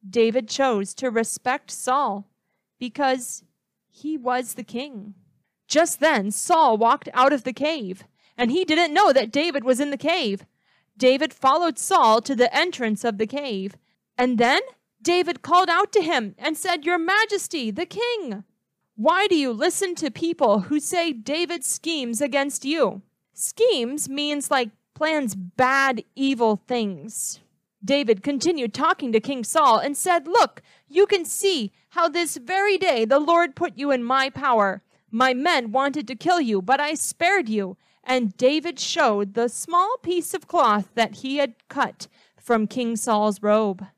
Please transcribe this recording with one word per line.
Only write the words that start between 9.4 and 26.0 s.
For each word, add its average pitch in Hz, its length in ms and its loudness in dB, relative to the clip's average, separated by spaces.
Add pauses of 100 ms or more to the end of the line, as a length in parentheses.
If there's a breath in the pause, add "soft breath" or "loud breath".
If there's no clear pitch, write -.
was 247 160 2
in 294 100 0
the 277 80 -6
cave. 277 480 -2 (520)
David 262 360 2
followed 311 460 0
Saul 240 420 4
to 269 140 -4
the 240 200 4
entrance 262 480 -2
of 226 140 -2
the 220 80 -2
cave, 214 500 -8 (420)
and 247 200 2
then 254 240 4 (400)
David 349 400 0
called 359 280 4
out 359 240 2
to 415 80 4
him 262 360 -2
and 302 200 -6
said, 349 280 -4
"Your 349 140 0
Majesty, 359 720 -2
the 302 140 -6
king, 370 580 -6 (520)
why 349 320 2
do 370 80 2
you 277 160 0
listen 330 440 -2
to 285 160 -4
people 330 500 0
who 285 180 -2
say 339 340 -2
David 285 500 -6
schemes 262 580 -4
against 277 440 -2
you?" 269 360 -2 (320)
Schemes 294 760 0
means, 294 420 -4
like, 247 200 0 (220)
plans 302 420 -2
bad, 254 680 0 (120)